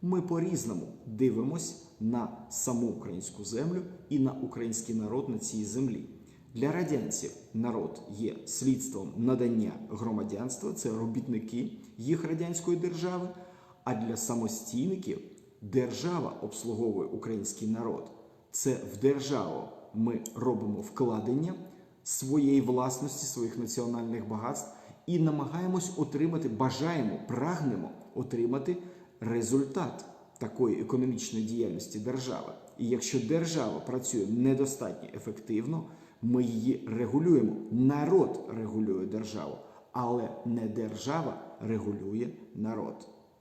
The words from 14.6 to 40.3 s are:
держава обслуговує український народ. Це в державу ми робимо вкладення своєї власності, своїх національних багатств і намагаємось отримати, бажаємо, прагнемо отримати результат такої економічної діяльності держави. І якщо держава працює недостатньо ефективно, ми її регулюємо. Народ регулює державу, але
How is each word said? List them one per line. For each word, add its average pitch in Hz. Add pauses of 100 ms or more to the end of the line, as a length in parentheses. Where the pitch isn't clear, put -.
держава 123 (100)
обслуговує 107
український 110
народ. 113 (400)
Це 131 (180)
в -
державу 131 (260)
ми 113 (140)
робимо 110
вкладення 123 (500)
своєї 139
власності, 127
своїх 117
національних 117
багатств 113 (360)
і 170
намагаємось 160
отримати, 156
бажаємо, 131 (100)
прагнемо 131 (240)
отримати 131 (440)
результат 117 (340)
такої 117
економічної 113
діяльності 107
держави. 127 (260)
І 117
якщо 120
держава 156
працює 120
недостатньо 123
ефективно, 113 (380)
ми 123
її 117
регулюємо. 120 (140)
Народ 143
регулює 107
державу, 98 (380)
але 120 (180)